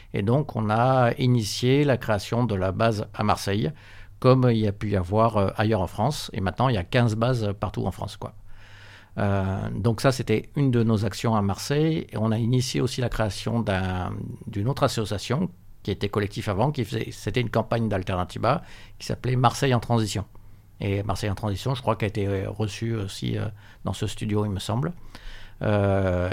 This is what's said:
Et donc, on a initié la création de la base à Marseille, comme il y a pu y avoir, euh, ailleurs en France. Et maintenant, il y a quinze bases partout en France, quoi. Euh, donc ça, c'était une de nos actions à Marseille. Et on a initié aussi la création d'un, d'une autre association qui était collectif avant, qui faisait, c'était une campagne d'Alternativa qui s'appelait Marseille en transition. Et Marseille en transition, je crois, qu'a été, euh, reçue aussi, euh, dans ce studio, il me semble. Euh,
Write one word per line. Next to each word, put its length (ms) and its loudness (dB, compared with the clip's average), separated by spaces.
Et 100 0
donc, 320 2
on 160 0
a 480 4
initié 680 4
la 120 4
création 480 0
de 100 0
la 160 0
base 440 0
à 100 -2
Marseille, 480 0
comme 300 6
il 80 4
y 100 2
a 40 0
pu 180 -4
y 60 2
avoir, 400 4
euh, 200 4
ailleurs 240 2
en 60 2
France. 480 -2
Et 60 -4
maintenant, 280 0
il 60 2
y 40 0
a 60 -2
quinze 300 2
bases 460 0
partout 260 -2
en 40 0
France, 260 -8
quoi. 180 -12
Euh, 540 0
donc 300 0
ça, 120 4
c'était 440 0
une 140 2
de 120 4
nos 220 2
actions 320 -2
à 60 2
Marseille. 680 0
Et 40 -8
on 160 0
a 60 0
initié 420 2
aussi 200 -2
la 80 0
création 520 -2
d'un, 520 -2
d'une 220 -2
autre 140 0
association 680 0
qui 80 -4
était 180 -2
collectif 400 -2
avant, 220 2
qui 140 -2
faisait, 280 -6
c'était 280 -2
une 100 -2
campagne 380 0
d'Alternativa 720 -2
qui 80 -14
s'appelait 300 -2
Marseille 380 4
en 60 4
transition. 440 0
Et 220 0
Marseille 280 -2
en 40 0
transition, 400 -2
je 80 -8
crois, 140 0
qu'a 100 0
été, 200 -2
euh, 240 -2
reçue 460 -4
aussi, 420 -4
euh, 60 -2
dans 80 -2
ce 140 -4
studio, 380 -2
il 60 -2
me 80 -2
semble. 340 -2
Euh, 720 2